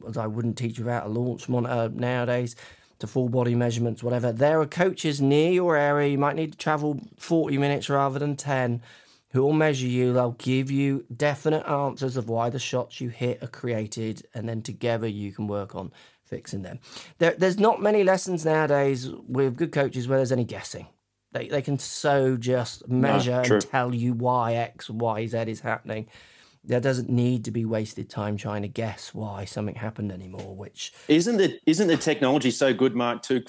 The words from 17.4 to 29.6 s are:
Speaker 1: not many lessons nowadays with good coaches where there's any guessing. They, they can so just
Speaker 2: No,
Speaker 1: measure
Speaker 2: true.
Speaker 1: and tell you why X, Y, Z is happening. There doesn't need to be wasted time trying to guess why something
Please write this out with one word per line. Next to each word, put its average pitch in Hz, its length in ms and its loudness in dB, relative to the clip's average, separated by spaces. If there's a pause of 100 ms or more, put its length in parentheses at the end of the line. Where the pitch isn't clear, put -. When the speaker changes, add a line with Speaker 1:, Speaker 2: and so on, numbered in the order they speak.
Speaker 1:
not 220 200 6
many 208 240 4
lessons 185 400 2
nowadays 143 640 2 (200)
with 131 280 0
good 147 160 -2
coaches 127 360 -2
where 135 100 2
there's 131 140 2
any 123 140 2
guessing. 92 420 -10 (440)
They, 120 160 -6
they 139 160 -2
can 139 160 -2
so 135 580 2
just 123 500 -2
Speaker 2:
No, 123 80 0 (180)
Speaker 1:
measure 123 300 2
Speaker 2:
true. 117 140 4
Speaker 1:
and 98 140 0
tell 123 240 0
you 120 180 0
why 120 400 0
X, - 340 -4
Y, 110 380 -2
Z 113 120 -4 (100)
is 110 140 -6
happening. 110 440 -6 (580)
There 123 160 2
doesn't 127 300 0
need 120 360 2
to 117 60 -6
be 113 140 -2
wasted 110 420 -4
time 104 300 -4
trying 104 240 -6
to 101 60 -4
guess - 480 -8
why 101 300 -8
something 104 280 -6